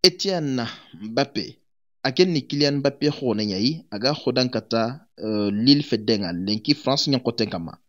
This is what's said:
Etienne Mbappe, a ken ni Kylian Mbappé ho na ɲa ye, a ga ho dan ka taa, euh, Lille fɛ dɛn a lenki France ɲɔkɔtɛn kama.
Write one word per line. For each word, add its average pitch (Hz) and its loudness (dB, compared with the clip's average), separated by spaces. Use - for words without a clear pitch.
Etienne 170 0
Mbappe, 113 -6
a 135 0
ken 180 4
ni 143 0
Kylian 143 2
Mbappé 139 0
ho 127 -2
na 107 0
ɲa 101 -2
ye, 139 4
a 107 -8
ga 127 0
ho - -2
dan 127 2
ka 135 -2
taa, 113 0
euh, 104 0
Lille 135 4
fɛ 117 0
dɛn 110 0
a 87 -4
lenki 107 -2
France 135 0
ɲɔkɔtɛn 123 0
kama. 85 -6